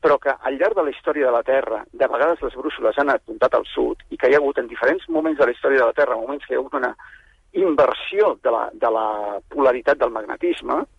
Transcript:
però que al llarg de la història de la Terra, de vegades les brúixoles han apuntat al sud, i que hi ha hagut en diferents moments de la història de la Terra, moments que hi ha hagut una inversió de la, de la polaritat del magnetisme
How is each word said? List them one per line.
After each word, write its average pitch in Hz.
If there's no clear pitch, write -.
però 135
que 139
al 135
llarg 202
de 190
la 143
història 147
de 123
la 117
Terra, 113
de 123
vegades 156
les 123
brúixoles 131
han 143
apuntat 117
al 113
sud, 120
i -
que 123
hi 135
ha 147
hagut 139
en 123
diferents 123
moments 156
de 139
la 123
història 135
de 131
la -
Terra, 127
moments 135
que 131
hi -
ha -
hagut 135
una 127
inversió 170
de 127
la, 117
de 113
la 110
polaritat 135
del 120
magnetisme 123